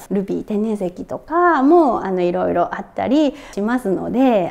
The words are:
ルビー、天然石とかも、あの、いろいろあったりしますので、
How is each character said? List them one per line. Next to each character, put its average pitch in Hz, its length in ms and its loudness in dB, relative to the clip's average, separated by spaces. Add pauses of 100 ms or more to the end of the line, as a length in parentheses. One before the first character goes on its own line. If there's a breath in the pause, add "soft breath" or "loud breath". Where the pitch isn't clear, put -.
(120)
ル 196 100 0
ビ 175 200 -6
ー、 - 20 -14
天 208 180 -2
然 220 120 -2
石 185 320 -6
と - 120 -8
か 330 460 2
も、 277 400 4
あ 190 80 -4
の、 180 100 0
い 175 80 2
ろ 180 180 -2
い 175 60 -2
ろ 175 180 0
あ 202 100 -8
っ - 120 -16
た 196 140 -2
り 285 260 2 (180 loud breath)
し 196 80 -6
ま 240 200 -2
す 196 100 -2
の 170 220 -2
で、 226 380 2